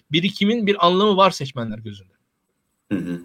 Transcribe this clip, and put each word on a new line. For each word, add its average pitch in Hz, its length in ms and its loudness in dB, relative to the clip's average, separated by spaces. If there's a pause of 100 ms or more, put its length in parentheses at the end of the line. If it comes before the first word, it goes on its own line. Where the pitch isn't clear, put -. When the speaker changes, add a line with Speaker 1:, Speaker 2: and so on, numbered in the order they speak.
(120)
Speaker 1:
birikimin 202 540 0
bir 196 200 2
anlamı 190 300 4
var 190 140 6
seçmenler 117 480 -8
gözünde. 101 340 -16 (800)
Speaker 2:
Hı 95 60 -2
hı, 85 260 -8